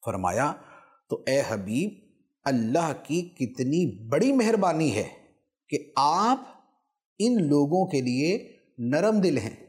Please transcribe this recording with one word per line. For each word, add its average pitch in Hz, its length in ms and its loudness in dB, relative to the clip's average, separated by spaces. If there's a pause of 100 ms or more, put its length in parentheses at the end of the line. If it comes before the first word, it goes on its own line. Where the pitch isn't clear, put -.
فرمایا، 98 440 -2 (600)
تو - 180 -4
اے 135 80 2 (140)
حبیب، 110 420 -4 (540)
اللہ 139 460 0 (120)
کی 165 180 -2 (160)
کتنی 135 460 -2 (240)
بڑی 175 260 2
مہربانی 196 600 2
ہے 104 120 -2 (640)
کہ 147 80 -2 (200)
آپ 185 520 2 (720)
ان 240 180 2 (100)
لوگوں 147 380 2
کے 147 160 -2
لیے 131 320 0 (540)
نرم 190 340 2
دل 165 160 2
ہیں 110 180 -6 (140)